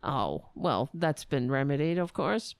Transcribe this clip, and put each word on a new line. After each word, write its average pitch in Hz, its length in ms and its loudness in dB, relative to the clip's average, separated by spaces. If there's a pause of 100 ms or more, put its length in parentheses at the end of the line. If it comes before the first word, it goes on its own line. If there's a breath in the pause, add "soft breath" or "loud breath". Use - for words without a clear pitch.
Oh, 92 440 -2 (100)
well, 131 380 2
that's 165 320 0
been 127 260 0
remedied, 143 460 2
of 175 160 -2
course. - 460 -2